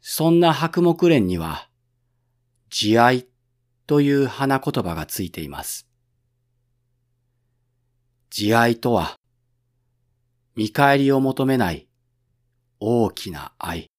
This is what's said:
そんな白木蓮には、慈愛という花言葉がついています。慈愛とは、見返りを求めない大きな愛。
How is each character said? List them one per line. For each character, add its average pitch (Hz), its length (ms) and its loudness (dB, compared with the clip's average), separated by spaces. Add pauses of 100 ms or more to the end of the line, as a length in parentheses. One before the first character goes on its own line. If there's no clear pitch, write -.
そ - 280 -2
ん 170 100 4
な 170 140 4
白 160 280 -2
木 170 260 2
蓮 156 120 4
に 92 180 0
は、 80 320 -8 (1000)
慈 107 280 0
愛 123 300 4 (580)
と 147 160 2
い 143 100 2
う 139 160 2
花 135 320 -2
言 135 240 -4
葉 85 120 -6
が 78 100 -8
つ - 160 -10
い 87 80 -6
て - 120 -12
い 71 80 -10
ま 71 140 -14
す。 - 240 -14 (2500)
慈 104 260 -2
愛 117 240 2
と 120 140 0
は、 85 240 -2 (1400)
見 107 160 -4
返 139 280 2
り 139 120 2
を 135 80 2
求 135 260 -2
め 131 120 0
な 90 160 0
い - 140 -12 (920)
大 113 320 0
き - 180 -14
な 73 300 -14
愛。 85 400 -10